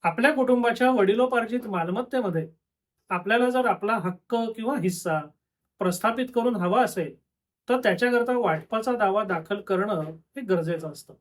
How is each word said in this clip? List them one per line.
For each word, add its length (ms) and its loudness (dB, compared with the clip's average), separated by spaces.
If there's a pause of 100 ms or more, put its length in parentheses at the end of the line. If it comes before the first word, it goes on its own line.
आपल्या 280 2
कुटुंबाच्या 580 2
वडिलोपार्जित 760 2
मालमत्तेमध्ये 800 -4 (640)
आपल्याला 400 2
जर 160 0
आपला 300 0
हक्क 380 -6 (220)
किंवा 220 -4
हिस्सा 400 -2 (640)
प्रस्थापित 540 0
करून 220 0
हवा 260 2
असेल, 320 -2 (540)
तर 120 2
त्याच्याकरता 580 2
वाटपाचा 540 -2
दावा 320 2
दाखल 360 -4
करणं 400 -2 (360)
हे 40 -10
गरजेचं 500 -2
असतं. 300 -20